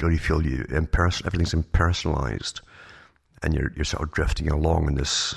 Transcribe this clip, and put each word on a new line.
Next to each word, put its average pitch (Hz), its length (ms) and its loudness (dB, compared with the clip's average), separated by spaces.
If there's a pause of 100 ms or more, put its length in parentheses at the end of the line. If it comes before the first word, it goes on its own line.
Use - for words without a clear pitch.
really 85 160 4
feel 80 260 2
you 65 200 -2
imperson-, 85 600 0
everything's 85 300 0
impersonalized. 80 1080 0 (800)
And 80 100 2
you're, 67 240 0
you're 80 80 -2
sort - 180 -4
of 76 100 -6
drifting - 380 0
along 78 380 2
in 71 60 0
this, - 420 -2